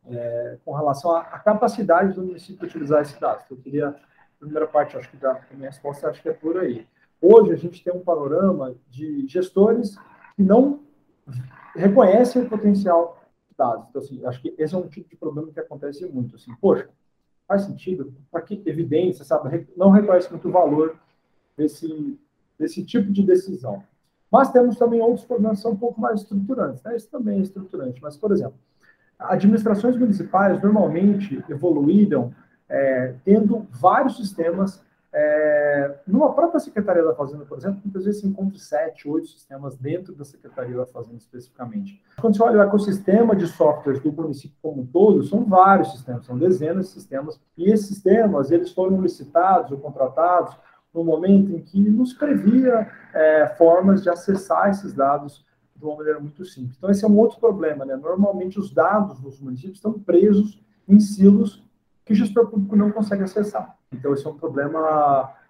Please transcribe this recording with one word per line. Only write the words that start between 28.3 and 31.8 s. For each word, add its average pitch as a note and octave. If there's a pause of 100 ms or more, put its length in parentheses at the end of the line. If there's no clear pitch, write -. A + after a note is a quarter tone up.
exemplo, C#3 (600)
administrações A3
municipais G3
normalmente G3
evoluíram, D3 (340)